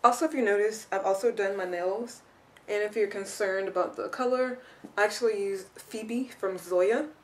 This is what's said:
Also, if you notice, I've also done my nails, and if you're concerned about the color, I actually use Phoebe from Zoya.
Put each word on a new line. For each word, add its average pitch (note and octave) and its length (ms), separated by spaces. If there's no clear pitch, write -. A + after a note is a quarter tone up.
Also, B3 220
if D#4 80
you C4+ 80
notice, G#3 500
I've G3 140
also G3 260
done G3 240
my G3 80
nails, F3+ 600
and G#3 140
if G#3 140
you're G#3+ 100
concerned G3 640
about F#3 280
the - 140
color, B3+ 480
I G3+ 60
actually G#3 360
use G3 260
Phoebe A#3 640
from F#3+ 180
Zoya. F#3 480